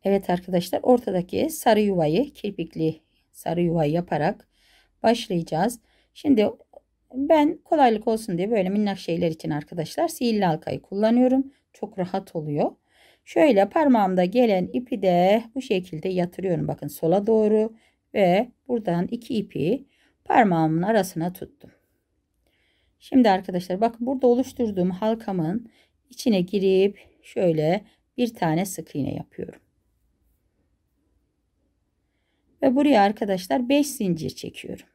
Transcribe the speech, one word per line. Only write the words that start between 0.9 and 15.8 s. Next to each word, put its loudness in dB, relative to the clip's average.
sarı 2
yuvayı, 0
kirpikli -6
sarı -6
yuvayı 0
yaparak -4
başlayacağız. -2
Şimdi 0
ben 2
kolaylık 2
olsun -4
diye -2
böyle 0
minnak -2
şeyler -2
için -8
arkadaşlar -6
sihirli -2
halkayı -2
kullanıyorum. 0
Çok -14
rahat -6
oluyor. -2
Şöyle 4
parmağımda 4
gelen 2
ipi -6
de 4
bu -8
şekilde -4